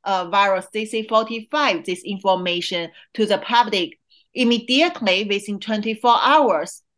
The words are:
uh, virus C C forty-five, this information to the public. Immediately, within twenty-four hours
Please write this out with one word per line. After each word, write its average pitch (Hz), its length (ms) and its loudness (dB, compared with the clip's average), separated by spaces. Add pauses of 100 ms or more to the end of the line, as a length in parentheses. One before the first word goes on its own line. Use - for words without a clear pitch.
uh, 185 260 -2
virus 196 420 2
C 214 140 -4
C 220 220 -6
forty-five, 226 760 0
this 180 200 -6
information 180 880 -2 (240)
to 220 100 0
the 190 140 0
public. 214 580 0 (380)
Immediately, 240 880 2
within 202 360 -4
twenty-four 220 640 0
hours 220 600 2 (140)